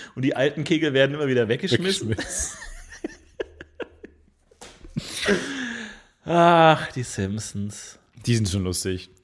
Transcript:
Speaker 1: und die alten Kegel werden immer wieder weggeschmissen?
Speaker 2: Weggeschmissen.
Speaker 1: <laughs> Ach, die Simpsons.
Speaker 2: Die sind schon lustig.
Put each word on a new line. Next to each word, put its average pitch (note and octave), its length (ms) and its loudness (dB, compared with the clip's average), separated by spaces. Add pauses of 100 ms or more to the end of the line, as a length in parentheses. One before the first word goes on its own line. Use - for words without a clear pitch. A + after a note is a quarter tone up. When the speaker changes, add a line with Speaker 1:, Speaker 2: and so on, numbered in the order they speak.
(140)
Speaker 1:
und B2+ 60 -8
die C3+ 160 0
alten D3 280 0
Kegel D#3 280 2
werden C3+ 220 4
immer D3 140 -2
wieder A#2+ 200 2
weggeschmissen? E3+ 640 -2
Speaker 2:
Weggeschmissen. - 480 -6 (2750)
Speaker 1:
<laughs> G3+ 120 2 (920)
Ach, E3 680 6
die B2 120 -4
Simpsons. G2+ 960 -6 (280)
Speaker 2:
Die A#2+ 100 4
sind G#2 140 2
schon G2 140 0
lustig. F#2 440 -4 (140)